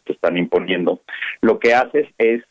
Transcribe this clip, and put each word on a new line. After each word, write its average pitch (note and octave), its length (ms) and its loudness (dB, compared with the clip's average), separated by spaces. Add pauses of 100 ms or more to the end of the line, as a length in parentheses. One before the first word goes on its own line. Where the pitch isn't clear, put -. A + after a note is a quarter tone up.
se - 80 -6
están E2+ 240 -2
imponiendo, F2 600 -2 (420)
lo A2 160 2
que A#2 160 2
haces C3 420 0
es, A#2 340 2